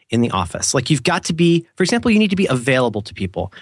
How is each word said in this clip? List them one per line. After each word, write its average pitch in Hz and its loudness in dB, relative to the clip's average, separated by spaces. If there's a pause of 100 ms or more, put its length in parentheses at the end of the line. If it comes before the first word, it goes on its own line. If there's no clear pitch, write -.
(100)
in 117 2
the 117 0
office. - -2
Like, 139 0
you've 147 0
got 180 0
to 180 -2
be, 170 2
for 190 0
example, 240 0
you 214 4
need 214 2
to 190 -2
be 190 0
available 123 0
to - -14
people. 92 -6